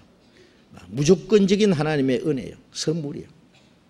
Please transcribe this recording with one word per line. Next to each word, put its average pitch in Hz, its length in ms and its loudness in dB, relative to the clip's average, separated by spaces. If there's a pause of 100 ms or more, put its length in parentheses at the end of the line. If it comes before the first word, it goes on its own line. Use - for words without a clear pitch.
(760)
아, - 140 -20
무조건적인 190 840 2
하나님의 143 540 0
은혜예요. 117 300 -6 (160)
선물이에요. 156 540 -6 (640)